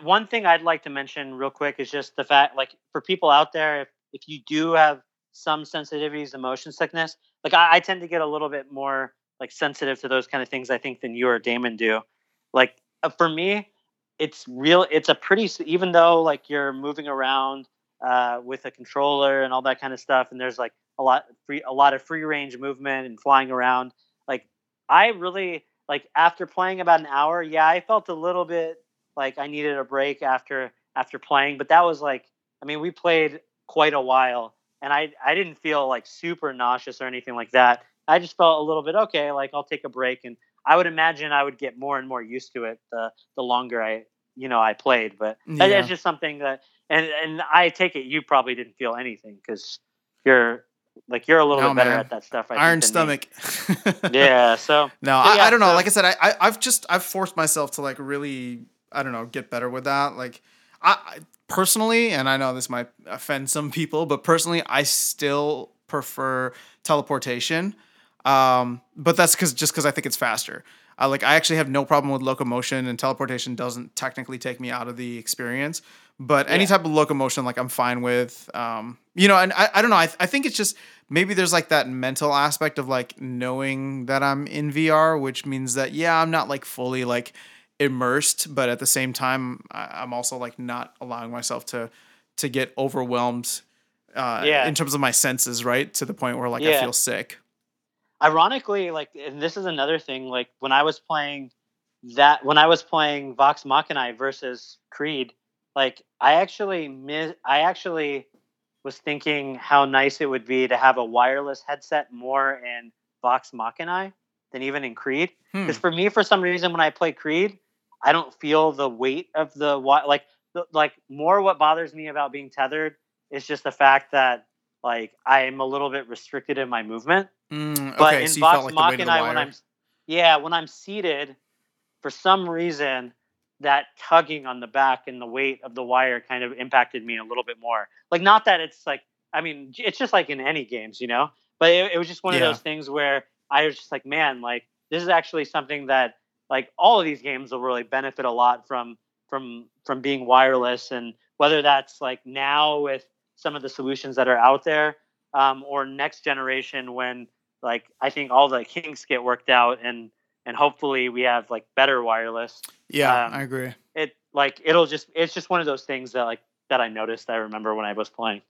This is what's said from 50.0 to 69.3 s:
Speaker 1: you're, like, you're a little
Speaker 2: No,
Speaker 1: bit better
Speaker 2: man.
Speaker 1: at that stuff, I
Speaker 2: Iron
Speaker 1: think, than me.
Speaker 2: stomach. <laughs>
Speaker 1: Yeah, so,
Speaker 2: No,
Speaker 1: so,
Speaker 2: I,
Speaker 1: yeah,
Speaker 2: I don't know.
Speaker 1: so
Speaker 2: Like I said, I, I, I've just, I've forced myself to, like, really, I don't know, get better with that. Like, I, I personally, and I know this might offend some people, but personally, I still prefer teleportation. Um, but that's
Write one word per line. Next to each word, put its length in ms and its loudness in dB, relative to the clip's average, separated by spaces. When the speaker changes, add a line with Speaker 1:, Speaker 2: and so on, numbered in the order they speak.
Speaker 1:
you're, 420 4
like, 180 -6
you're 140 6
a 40 6
little 180 4
Speaker 2:
No, 80 4
Speaker 1:
bit 60 0
better 140 6
Speaker 2:
man. 80 2
Speaker 1:
at 120 -6
that 140 -10
stuff, 260 -6
I 80 -2
Speaker 2:
Iron 220 4
Speaker 1:
think, 140 2
than 140 2
me. 100 -2
Speaker 2:
stomach. 920 -4
<laughs> 0 -
Speaker 1:
Yeah, 440 8
so, 340 2
Speaker 2:
No, 140 4
Speaker 1:
so, 140 8
Speaker 2:
I, 60 10
Speaker 1:
yeah, 100 8
Speaker 2:
I 40 6
don't 100 6
know. 100 8
Speaker 1:
so 40 6
Speaker 2:
Like 120 4
I 40 2
said, 140 4
I, 160 4
I, 200 6
I've 200 4
just, 280 0
I've 160 2
forced 320 -6
myself 360 0
to, 100 -8
like, 160 -4
really, 680 -8
I 100 -4
don't 100 -6
know, 140 -8
get 240 -12
better 180 -4
with 160 -8
that. 320 0
Like, 260 -14
I, 120 6
I 260 -4
personally, 600 2
and 180 0
I 80 2
know 180 -2
this 160 -8
might 180 -6
offend 460 -6
some 220 -4
people, 340 -4
but 160 -4
personally, 440 2
I 180 0
still 880 -2
prefer 640 -4
teleportation. 880 -2
Um, 560 4
but 200 0
that's 200 6